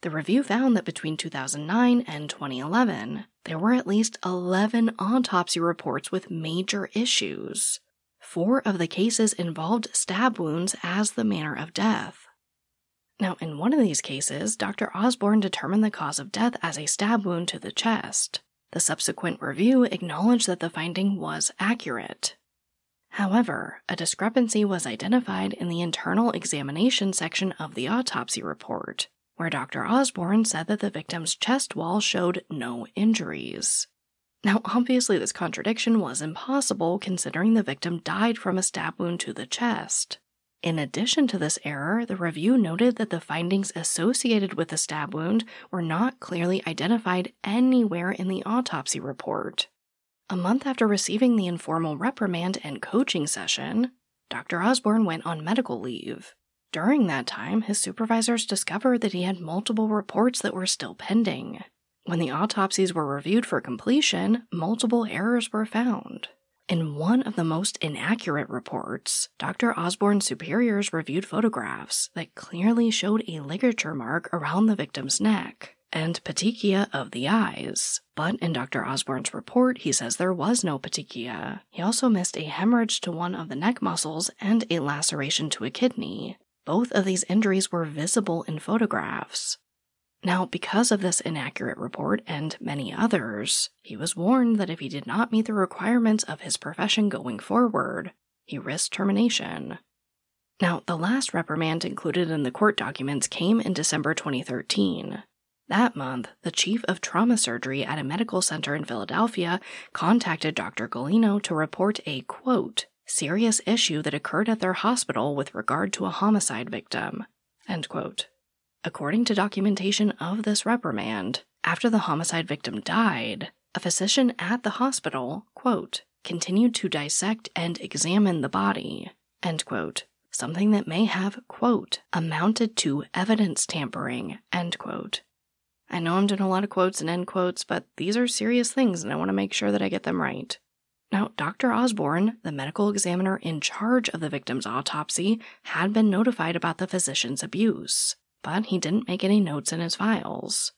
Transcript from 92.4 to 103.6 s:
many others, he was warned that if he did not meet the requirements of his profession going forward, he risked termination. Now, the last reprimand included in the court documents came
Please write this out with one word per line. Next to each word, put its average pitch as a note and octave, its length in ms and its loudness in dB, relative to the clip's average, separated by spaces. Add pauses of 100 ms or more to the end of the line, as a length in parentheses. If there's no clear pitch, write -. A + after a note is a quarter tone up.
many C#3+ 320 -6
others, A#2 800 -2 (120)
he - 140 -14
was A#2+ 200 -6
warned A#3 400 4
that G3 120 0
if E3 120 -6
he C#3 80 -8
did - 180 -8
not A#3 240 0
meet A3 160 2
the A3 80 -4
requirements A3 720 2
of - 160 -8
his - 160 -4
profession G3+ 520 0
going B2 300 -4
forward, - 720 0 (340)
he - 140 -10
risked C3 340 -4
termination. G3+ 840 0 (840)
Now, F3 260 2
the F3 120 -4
last A3+ 340 0
reprimand E3 520 0
included E3+ 480 0
in D3+ 100 0
the B2 80 0
court G#3 260 2
documents C3+ 520 -4
came G#3+ 320 2